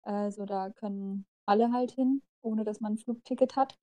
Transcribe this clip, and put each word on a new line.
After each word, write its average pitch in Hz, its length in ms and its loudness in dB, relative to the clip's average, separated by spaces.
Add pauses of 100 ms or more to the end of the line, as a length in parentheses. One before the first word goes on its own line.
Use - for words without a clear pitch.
Also 208 420 -4
da 196 260 -4
können 196 540 -6 (220)
alle 226 260 6
halt 247 180 0
hin, 262 320 2 (200)
ohne 220 220 0
dass 214 160 -4
man 214 140 -2
ein - 20 -4
Flugticket 247 580 -2
hat. 269 280 0